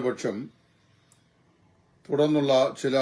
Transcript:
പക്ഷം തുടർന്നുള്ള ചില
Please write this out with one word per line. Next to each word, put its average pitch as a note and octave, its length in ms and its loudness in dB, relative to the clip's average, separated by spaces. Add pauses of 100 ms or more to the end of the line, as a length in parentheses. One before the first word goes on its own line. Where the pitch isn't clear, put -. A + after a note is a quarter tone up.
പക്ഷം A#2 300 -4 (1700)
തുടർന്നുള്ള D3 460 2 (280)
ചില C3 200 0